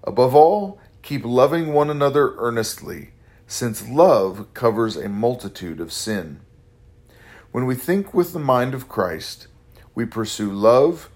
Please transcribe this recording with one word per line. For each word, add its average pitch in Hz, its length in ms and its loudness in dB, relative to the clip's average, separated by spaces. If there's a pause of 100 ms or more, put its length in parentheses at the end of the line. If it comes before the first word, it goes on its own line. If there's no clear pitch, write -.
"Above 123 300 2
all, 190 440 4 (240)
keep 131 220 -8
loving 135 500 2
one 147 160 2
another 143 480 0
earnestly, 113 720 -6 (380)
since 110 380 -8
love 110 680 4
covers 113 420 0
a 101 120 -8
multitude 101 720 -6
of 82 120 -10
sin." 87 480 -8 (1080)
When 127 160 -2
we 127 80 0
think 190 400 -2
with 175 180 2
the 175 60 -6
mind 131 340 2
of 127 160 -10
Christ, - 600 -6 (460)
we 117 120 -4
pursue 107 440 -6
love 123 640 2